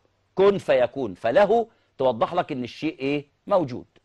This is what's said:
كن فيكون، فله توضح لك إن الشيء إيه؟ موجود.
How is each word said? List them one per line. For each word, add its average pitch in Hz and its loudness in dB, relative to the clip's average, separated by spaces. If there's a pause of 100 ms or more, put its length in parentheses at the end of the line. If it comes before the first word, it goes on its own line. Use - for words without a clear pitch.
(360)
كن 196 4
فيكون، 127 0
فله 196 2 (300)
توضح 131 0
لك 175 -4
إن 131 -6
الشيء 151 -8
إيه؟ 139 -4 (220)
موجود. 139 -2 (200)